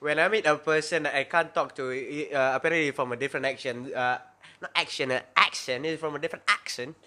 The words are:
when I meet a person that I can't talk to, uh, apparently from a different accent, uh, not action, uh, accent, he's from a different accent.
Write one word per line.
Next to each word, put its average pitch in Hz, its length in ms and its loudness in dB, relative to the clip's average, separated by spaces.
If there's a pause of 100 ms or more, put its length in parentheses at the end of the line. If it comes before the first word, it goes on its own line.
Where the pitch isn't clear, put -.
when 147 180 0
I 165 100 6
meet 214 180 2
a 151 100 6
person 156 480 0
that 143 100 -2
I 139 100 2
can't 165 300 0
talk 139 220 -2
to, 135 560 -4
uh, 131 220 4
apparently 160 360 2
from 131 220 -2
a 120 40 -4
different 135 300 -2
accent, 127 460 -4
uh, 123 260 0 (420)
not - 140 -10
action, 156 360 0
uh, 127 100 2 (160)
accent, 135 480 2
he's 160 140 -2
from 151 160 -4
a 143 40 -6
different 160 300 -6
accent. 156 480 -2 (100)